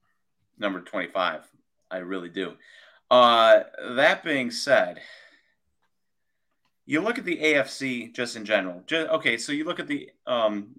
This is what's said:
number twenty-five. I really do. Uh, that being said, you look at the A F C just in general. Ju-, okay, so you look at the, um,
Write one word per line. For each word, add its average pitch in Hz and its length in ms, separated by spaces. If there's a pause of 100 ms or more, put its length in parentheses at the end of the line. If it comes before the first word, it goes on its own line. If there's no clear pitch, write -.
(580)
number 98 240
twenty-five. 90 600 (480)
I 92 80
really 90 320
do. 87 260 (540)
Uh, 113 520 (340)
that 165 280
being 135 280
said, 107 480 (1900)
you 143 140
look 226 180
at 254 60
the 170 180
A 151 180
F 135 100
C 123 400
just 120 260
in 110 80
general. 92 420
Ju-, 160 220
okay, 143 300
so 147 160
you 147 100
look 170 160
at 151 80
the, 147 220 (180)
um, 107 520